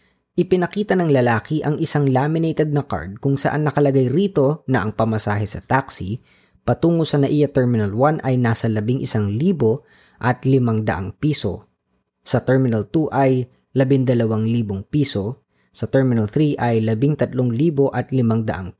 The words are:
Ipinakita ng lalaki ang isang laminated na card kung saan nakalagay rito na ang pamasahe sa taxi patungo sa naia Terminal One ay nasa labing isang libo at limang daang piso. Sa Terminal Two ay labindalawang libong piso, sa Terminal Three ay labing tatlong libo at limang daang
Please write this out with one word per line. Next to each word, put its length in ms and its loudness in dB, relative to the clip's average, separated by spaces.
Ipinakita 640 0
ng 160 2
lalaki 480 0
ang 160 -2
isang 320 0
laminated 640 0
na 160 -2
card 320 -8
kung 160 0
saan 320 0
nakalagay 400 2
rito 560 0
na 160 0
ang 160 -4
pamasahe 480 0
sa 160 -10
taxi 560 -4
patungo 400 2
sa 160 0
naia 320 2
Terminal 400 2
One 320 2
ay 160 0
nasa 240 0
labing 400 -2
isang 240 -2
libo 560 0
at 240 -2
limang 480 2
daang 240 -6
piso. 560 -4
Sa 160 0
Terminal 480 0
Two 240 -2
ay 320 2
labindalawang 800 2
libong 320 -2
piso, 640 -4
sa 160 -8
Terminal 400 2
Three 320 0
ay 240 0
labing 320 0
tatlong 400 -2
libo 400 0
at 160 -6
limang 320 0
daang 380 -6